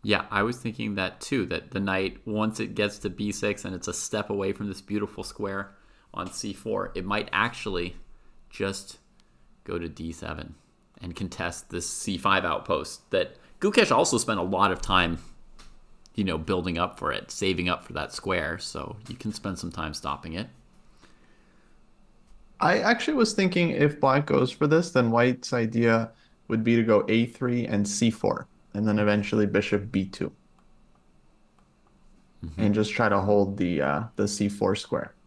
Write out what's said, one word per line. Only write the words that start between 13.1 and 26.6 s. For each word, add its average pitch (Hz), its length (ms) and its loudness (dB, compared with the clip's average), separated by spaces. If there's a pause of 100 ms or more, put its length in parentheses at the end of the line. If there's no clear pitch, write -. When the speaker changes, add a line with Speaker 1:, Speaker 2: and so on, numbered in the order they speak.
Speaker 1:
that - 240 0 (240)
Gukesh 208 340 4
also 135 240 4
spent 110 220 0
a 87 40 0
lot 95 280 2
of 87 100 -2
time, 87 360 2 (960)
you 104 100 -2
know, 85 140 0
building 87 400 -2
up 87 220 -2
for 76 120 -2
it, - 200 -8
saving 90 360 0
up 87 160 -2
for - 100 -18
that 73 200 -8
square, 82 460 -4
so - 360 -10 (140)
you - 60 -10
can 107 180 -8
spend 95 260 -6
some 85 140 -8
time 78 200 -8
stopping 73 400 -8
it. 104 140 -6 (2250)
Speaker 2:
I 175 180 4
actually 240 380 2
was 226 160 4
thinking 180 380 2
if 147 280 4
black 139 280 4
goes 139 240 4
for - 160 0
this, 165 240 4
then 120 200 4
white's 123 400 4
idea 113 600 4 (360)
would 113 160 0